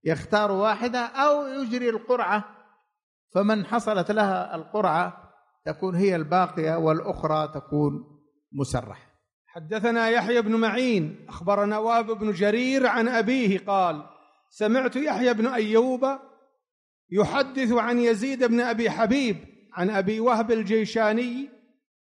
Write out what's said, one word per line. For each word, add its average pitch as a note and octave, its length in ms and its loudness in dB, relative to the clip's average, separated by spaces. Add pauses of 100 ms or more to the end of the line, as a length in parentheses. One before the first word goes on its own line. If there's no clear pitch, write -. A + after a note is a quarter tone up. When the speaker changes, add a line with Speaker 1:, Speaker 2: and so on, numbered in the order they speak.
Speaker 1:
يختار G3+ 460 0
واحدة A3 460 0
أو C#4+ 480 0
يجري B3 420 -4
القرعة، A3 560 0 (920)
فمن G3+ 320 2
حصلت G#3+ 440 -2
لها G3 440 0
القرعة F3 800 -2 (320)
تكون F3 300 -4
هي F#3 220 2
الباقية E3 600 0
والأخرى D#3 720 0
تكون D3 720 -4 (300)
مسرحة. A#2 540 -6 (400)
Speaker 2:
حدثنا A3 640 -2
يحيى A#3 340 2
بن A3 140 0
معين، A3 720 -2
أخبرنا G3+ 500 -2
وهب A3+ 280 0
بن G#3+ 260 -4
جرير B3 540 0
عن A3+ 220 2
أبيه A3+ 500 0
قال: F3 520 -2 (400)
سمعت A#3+ 460 0
يحيى B3 380 0
بن A3 120 0
أيوب B3 600 2 (1040)
يحدث B3+ 640 0
عن A#3+ 260 2
يزيد A#3+ 460 2
بن A#3 160 4
أبي A#3 300 0
حبيب A3+ 460 0 (360)
عن F#3 180 -2
أبي G#3+ 300 0
وهب A3+ 300 2
الجيشاني A3+ 1000 0 (520)